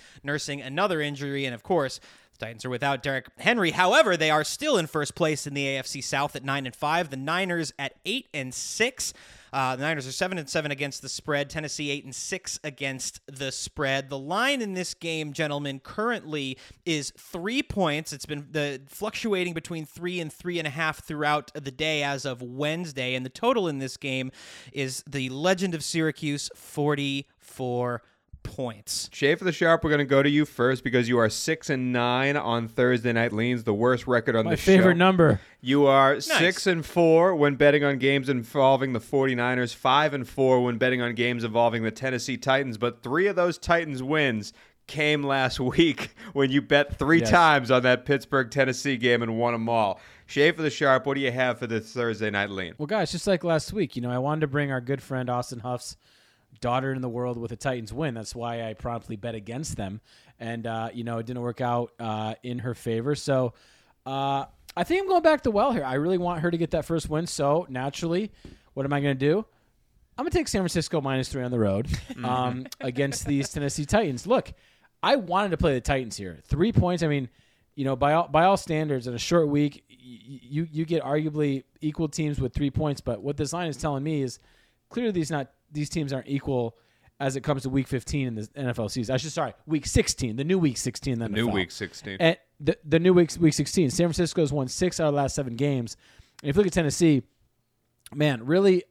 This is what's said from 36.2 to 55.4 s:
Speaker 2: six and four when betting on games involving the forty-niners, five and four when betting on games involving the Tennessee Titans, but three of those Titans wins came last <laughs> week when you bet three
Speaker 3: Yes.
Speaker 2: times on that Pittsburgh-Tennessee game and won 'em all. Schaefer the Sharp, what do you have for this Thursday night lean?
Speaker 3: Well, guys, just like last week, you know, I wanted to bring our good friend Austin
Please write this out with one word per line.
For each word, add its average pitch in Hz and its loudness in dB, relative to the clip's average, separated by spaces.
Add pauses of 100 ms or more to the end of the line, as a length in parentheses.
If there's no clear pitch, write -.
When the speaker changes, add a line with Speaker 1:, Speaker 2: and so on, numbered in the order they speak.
Speaker 2:
six 190 2
and 170 0
four 170 6
when 147 4
betting 143 6
on 139 2
games 135 2
involving 131 4
the 113 -2
forty-niners, 127 0
five 143 2
and 131 -6
four 127 4
when 120 0
betting 127 2
on 120 -2
games 120 0
involving 117 2
the 110 0
Tennessee 127 -4
Titans, 131 0
but 120 -4
three 165 0
of 202 0
those 175 0
Titans 160 0
wins 135 0 (340)
came 151 0
last 135 0
<laughs> 127 0
week 165 2 (200)
when 139 2
you 139 2
bet - 2
three 160 4
Speaker 3:
Yes. 113 0
Speaker 2:
times 151 6
on 127 6
that 123 4
Pittsburgh-Tennessee 131 0
game 120 4
and 113 -2
won 120 0
'em 113 -4
all. 110 0 (280)
Schaefer 156 4
the 151 0
Sharp, 131 2
what 139 -2
do 139 -2
you 131 0
have 127 0
for 127 -4
this 110 -4
Thursday 110 -2
night 101 0
lean? 92 -8
Speaker 3:
Well, 147 -6
guys, 196 -2
just - -8
like 190 0
last 165 -2
week, 185 -4
you 120 -4
know, 123 -4
I 123 -2
wanted 151 -2
to 151 2
bring 143 -2
our 131 -2
good 131 -6
friend 127 -6
Austin 123 -4